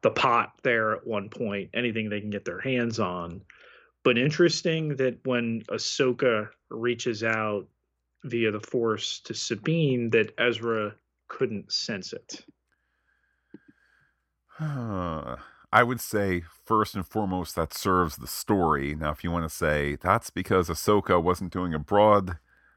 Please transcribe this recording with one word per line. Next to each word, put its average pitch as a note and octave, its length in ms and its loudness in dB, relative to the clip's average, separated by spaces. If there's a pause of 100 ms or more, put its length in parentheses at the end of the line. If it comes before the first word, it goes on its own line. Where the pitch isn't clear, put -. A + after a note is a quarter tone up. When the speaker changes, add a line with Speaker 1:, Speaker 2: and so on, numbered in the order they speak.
Speaker 1:
the - 80 4
pot A#2 420 2 (100)
there A2+ 300 2
at - 140 -6
one G#2 220 -4
point, G2+ 460 -6
anything A2 340 -2
they G#2 120 -4
can G#2+ 100 -8
get G#2 140 -6
their - 160 -8
hands A#2+ 400 -2
on. F2+ 420 -4 (600)
But A#2+ 160 6
interesting D#3 800 2
that B2+ 280 0
when A#2 380 0
Ahsoka A#2+ 840 0 (220)
reaches A#2 540 -4
out A2 420 -2 (580)
via A#2 280 0
the G#2 80 -4
Force A2+ 640 -2
to A2 100 -10
Sabine, B2+ 760 0
that A2 280 4
Ezra A2+ 560 0 (340)
couldn't A2 440 -4
sense - 420 -6
it. - 300 -16 (2250)
Speaker 2:
<sighs> - 20 -
I G2 1200 0
would A#2+ 180 0
say, G2 420 0 (240)
first G#2+ 280 2
and F#2 120 -4
foremost, F#2 500 -4
that E2 160 -2
serves F2+ 440 2
the A#1+ 100 -16
story. D#2 680 0
Now, D#2 160 -2
if - 140 -8
you F2 60 0
wanna E2+ 180 -2
say, D2 480 0
"That's A2 320 0
because F#2 400 0
Ahsoka F#2+ 540 2
wasn't F2+ 300 0
doing F2+ 200 -4
a D#2 60 -2
broad G2+ 600 4 (380)